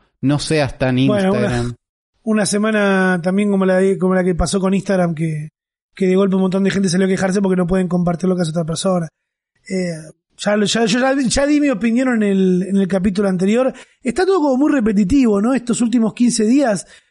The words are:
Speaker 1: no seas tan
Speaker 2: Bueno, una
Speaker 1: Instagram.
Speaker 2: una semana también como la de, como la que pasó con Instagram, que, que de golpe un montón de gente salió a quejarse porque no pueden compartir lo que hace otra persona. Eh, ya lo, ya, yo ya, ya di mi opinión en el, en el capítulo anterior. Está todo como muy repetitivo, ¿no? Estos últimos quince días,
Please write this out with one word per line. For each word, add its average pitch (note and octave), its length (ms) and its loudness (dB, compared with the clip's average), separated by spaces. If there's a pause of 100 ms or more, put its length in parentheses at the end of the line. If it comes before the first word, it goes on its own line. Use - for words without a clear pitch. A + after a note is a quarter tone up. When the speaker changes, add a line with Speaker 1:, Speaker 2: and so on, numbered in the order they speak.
(200)
Speaker 1:
no C#3+ 200 0
seas D3 380 -2
tan B2+ 180 0 (120)
Speaker 2:
Bueno, F#3+ 240 0
una G#3 100 0
Speaker 1:
Instagram. A#2+ 340 -2 (480)
Speaker 2:
una G#3+ 220 0
semana G3+ 760 0
también G3 260 0
como G3 160 0
la F#3 120 2
de, F#3+ 200 2
como F#3 160 0
la F#3 120 2
que F3+ 100 0
pasó F3 240 -2
con F#3 140 0
Instagram, F3+ 420 0
que, D#3 340 -6 (460)
que F#3+ 120 -2
de F#3 100 4
golpe F#3+ 180 2
un F#3 60 2
montón F#3+ 240 0
de F#3+ 60 0
gente G3 180 0
salió F#3 160 0
a F#3 40 0
quejarse F#3+ 320 0
porque F#3+ 140 0
no F3+ 100 0
pueden F#3 220 0
compartir F3 400 -2
lo F#3 80 0
que F3+ 60 -2
hace D#3+ 100 -4
otra E3 140 -4
persona. E3+ 420 -2 (600)
Eh, E3+ 420 -8 (260)
ya G#3 200 -2
lo, G#3 80 2
ya, A3+ 200 0
yo A3 140 0
ya, C4+ 160 2 (120)
ya C#4 200 0
di D4 140 2
mi D4 80 2
opinión A#3 400 0
en A3+ 140 0
el, F#3+ 460 2
en G3 60 -2
el G3 140 0
capítulo G3 400 0
anterior. G#3 440 0 (300)
Está B3 220 -2
todo F#4+ 160 2
como C#4 160 2
muy D4 160 2
repetitivo, G#3+ 680 2
¿no? A#3+ 120 0
Estos B3 280 -2
últimos A3+ 320 0
quince A#3 320 0
días, A#3 400 2 (260)